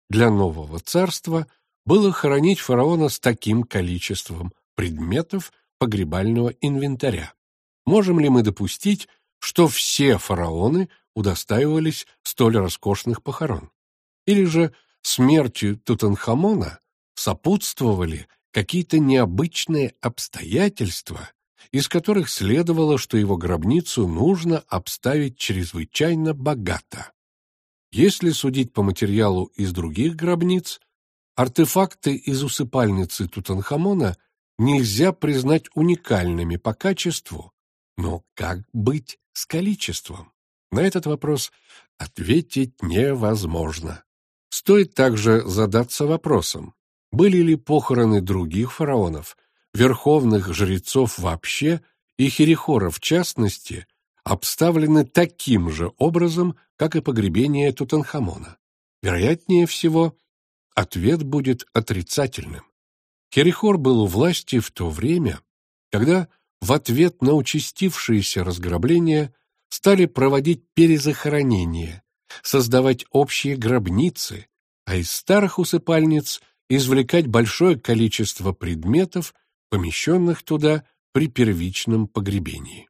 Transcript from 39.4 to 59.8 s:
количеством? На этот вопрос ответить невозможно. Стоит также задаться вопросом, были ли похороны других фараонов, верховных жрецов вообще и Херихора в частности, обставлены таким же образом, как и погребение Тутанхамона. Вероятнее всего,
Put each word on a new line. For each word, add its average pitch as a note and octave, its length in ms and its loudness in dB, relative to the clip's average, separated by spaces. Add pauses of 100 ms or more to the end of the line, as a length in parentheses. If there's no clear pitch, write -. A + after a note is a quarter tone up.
количеством? - 840 -6 (400)
На A#2 100 -2
этот F#3 260 0
вопрос D3 440 -4 (460)
ответить C3 840 -4
невозможно. E2+ 1200 -2 (460)
Стоит - 440 2
также A2+ 540 4
задаться A2 580 0
вопросом, D3 720 -2 (360)
были F3+ 260 6
ли E3 180 4
похороны B2 680 2
других F#2+ 520 -2
фараонов, F#2 640 -4 (380)
верховных A#2+ 800 2
жрецов F#2+ 640 -2
вообще C#3 640 -4 (360)
и C3 120 2
Херихора D3+ 600 2
в - 100 -10
частности, - 880 -2 (360)
обставлены D#3 800 2
таким B2+ 680 0
же E2 260 -4
образом, E3+ 580 0 (200)
как D#3 200 -2
и D3+ 60 0
погребение C3 720 0
Тутанхамона. C#3 840 -4 (460)
Вероятнее D#3 640 2
всего, E3 480 0 (600)